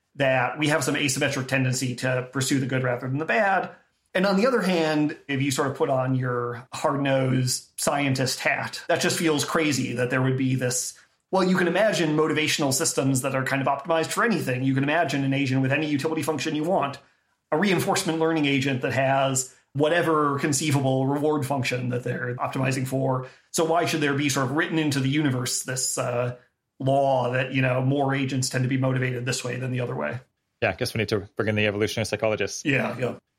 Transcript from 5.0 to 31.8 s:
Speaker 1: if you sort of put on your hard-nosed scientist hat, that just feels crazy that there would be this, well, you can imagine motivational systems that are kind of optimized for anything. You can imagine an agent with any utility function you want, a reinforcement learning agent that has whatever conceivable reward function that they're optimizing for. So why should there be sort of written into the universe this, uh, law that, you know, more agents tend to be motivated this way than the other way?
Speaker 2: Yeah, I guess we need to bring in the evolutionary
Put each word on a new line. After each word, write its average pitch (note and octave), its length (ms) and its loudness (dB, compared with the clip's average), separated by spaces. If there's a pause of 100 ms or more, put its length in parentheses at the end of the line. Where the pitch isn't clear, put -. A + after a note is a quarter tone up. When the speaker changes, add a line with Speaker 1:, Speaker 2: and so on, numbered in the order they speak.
Speaker 1:
if C#3 140 0
you C#3 100 2
sort C#3+ 160 0
of B2+ 100 -4
put D3+ 120 0
on C3 260 2
your A#2+ 580 -4
hard-nosed C3+ 920 0 (100)
scientist C#3 600 0
hat, C3 480 -4
that E3 140 2
just - 180 0
feels D#3+ 260 2
crazy C#3 480 0
that A#2+ 160 0
there C3 120 0
would C3 160 2
be C3 180 0
this, B2 420 -4 (320)
well, F#3+ 140 2
you F#3 140 4
can F3+ 100 2
imagine E3+ 480 2
motivational D3+ 580 2
systems C3+ 480 0
that C3+ 140 -4
are C3 80 0
kind C3+ 180 0
of C#3 60 0
optimized D#3+ 400 0
for G3+ 160 0
anything. C3+ 400 0
You C3+ 100 2
can C#3 100 2
imagine C#3+ 400 0
an C3+ 100 0
agent C3+ 280 0
with C3 100 2
any D3 160 0
utility D3+ 360 -2
function D3+ 320 -2
you D3+ 80 -2
want, D3+ 340 0 (540)
a D3+ 60 2
reinforcement E3 640 2
learning D#3+ 260 2
agent C3+ 360 0
that C3+ 120 -2
has C3+ 600 0 (200)
whatever D3+ 640 2
conceivable C3+ 680 2
reward D3 400 0
function B2+ 440 -2
that B2 140 -4
they're B2 320 -6
optimizing C3+ 520 -2
for. C3+ 400 -2 (240)
So E3+ 140 2
why E3 200 2
should D3+ 160 0
there C#3+ 140 2
be D3 140 0
sort C3+ 180 0
of C3+ 80 -4
written E3+ 240 0
into C#3+ 200 0
the C3 100 0
universe C3+ 540 0
this, - 340 -4
uh, B2 400 -2 (420)
law C3+ 520 2
that, C3 220 -2
you C3+ 80 2
know, B2+ 200 2
more C3+ 320 2
agents C3+ 360 -2
tend C3 140 0
to B2+ 60 0
be C3 80 0
motivated B2+ 480 0
this B2+ 180 -4
way B2 140 -6
than B2+ 140 -6
the B2 100 -4
other B2 140 -6
way? D2 240 -6 (420)
Speaker 2:
Yeah, A2 100 2
I - 20 -6
guess A#2 200 -4
we A#2 60 -4
need G#2+ 100 -2
to G2 260 -2
bring A2 140 0
in G#2+ 60 0
the G#2+ 120 2
evolutionary G#2 380 0